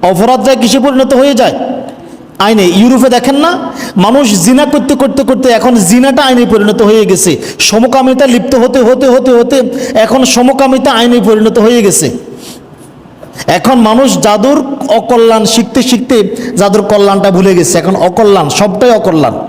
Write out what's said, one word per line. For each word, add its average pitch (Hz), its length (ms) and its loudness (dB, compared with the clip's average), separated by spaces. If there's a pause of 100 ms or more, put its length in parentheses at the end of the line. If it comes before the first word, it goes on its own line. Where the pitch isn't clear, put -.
অপরাধ 214 420 0
যায় 262 120 2
কিসে 233 240 0
পরিণত 262 340 0
হয়ে 269 200 2
যায়? 214 240 0 (800)
আইনে। 208 260 0
ইউরোপে 226 440 2
দেখেন 247 260 0
না, 330 240 0 (380)
মানুষ 208 480 0
জিনা 254 200 4
করতে, 285 300 -2
করতে, 269 280 -2
করতে 254 260 0
এখন 240 260 2
জিনাটা 247 480 2
আইনে 254 240 2
পরিণত 208 360 0
হয়ে 214 240 2
গেছে। 180 300 0 (220)
সমকামিতা 262 680 0
লিপ্ত 240 280 0
হতে, 254 240 0
হতে, 254 300 2
হতে, 254 220 2
হতে 247 320 2 (320)
এখন 233 300 0
সমকামিতা 262 680 0
আইনে 240 280 2
পরিণত 214 380 0
হয়ে 226 240 2
গেছে। 170 280 0 (1400)
এখন 226 320 0
মানুষ 226 420 2
জাদুর 220 440 0 (240)
অকল্যাণ 226 560 2
শিখতে 226 380 0
শিখতে 214 540 -2 (200)
জাদুর 202 260 0
কল্যাণটা 202 480 0
ভুলে 185 240 2
গেছে। 175 240 0
এখন 175 180 -2
অকল্যাণ, 190 520 0
সবটাই 208 420 0
অকল্যাণ। 165 440 0 (140)